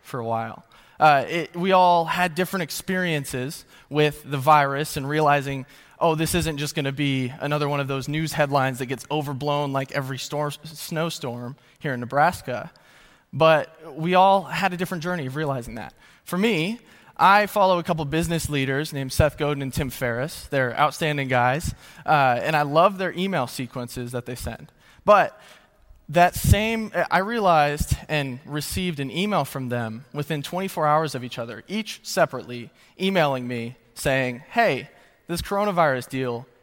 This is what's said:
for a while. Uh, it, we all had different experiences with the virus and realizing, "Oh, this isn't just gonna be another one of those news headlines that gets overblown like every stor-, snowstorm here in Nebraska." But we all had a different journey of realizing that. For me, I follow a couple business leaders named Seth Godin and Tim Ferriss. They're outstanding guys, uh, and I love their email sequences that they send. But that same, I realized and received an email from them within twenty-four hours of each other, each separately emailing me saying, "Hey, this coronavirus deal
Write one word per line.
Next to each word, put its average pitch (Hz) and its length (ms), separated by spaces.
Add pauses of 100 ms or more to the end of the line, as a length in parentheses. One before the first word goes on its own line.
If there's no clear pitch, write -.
for - 180
a 113 60
while. 113 400 (340)
Uh, 143 260
it, 165 300
we 185 160
all 175 320
had 175 300
different 180 300
experiences 151 1000 (240)
with 147 420
the 143 60
virus 143 640
and 135 100
realizing, 143 560 (340)
"Oh, 160 160
this 156 200
isn't 160 240
just 147 160
gonna 139 180
be 131 480
another 147 300
one 143 100
of 135 80
those 135 180
news 151 280
headlines 135 460
that 131 60
gets 131 240
overblown 143 600
like 135 200
every 135 260
stor-, 147 320
snowstorm 147 1040 (220)
here 139 160
in 120 60
Nebraska." 135 680 (600)
But 160 640
we 170 180
all 190 280
had 175 320
a - 20
different 175 260
journey 175 220
of 131 120
realizing 131 400
that. 95 180 (300)
For - 120
me, 202 440 (400)
I 202 260
follow 190 340
a - 20
couple 160 220
business 160 440
leaders 139 440
named 135 200
Seth 151 240
Godin 147 240
and 135 140
Tim 139 160
Ferriss. 123 560
They're 131 320
outstanding 147 480
guys, 127 480 (320)
uh, 135 340
and 143 140
I 147 80
love 165 340
their 185 160
email 175 360
sequences 123 640
that 123 120
they 123 120
send. - 340 (340)
But 190 340 (720)
that 175 260
same, 220 560 (180)
I 175 80
realized 175 800 (120)
and 135 380
received 151 540
an 135 100
email 175 340
from 135 240
them 117 440
within 147 320
twenty-four 180 420
hours 151 300
of 123 80
each 123 160
other, 113 260
each 208 380
separately 123 640 (300)
emailing 147 480
me 120 260 (200)
saying, 131 580
"Hey, 170 360 (380)
this 170 160
coronavirus 175 680
deal 131 380 (160)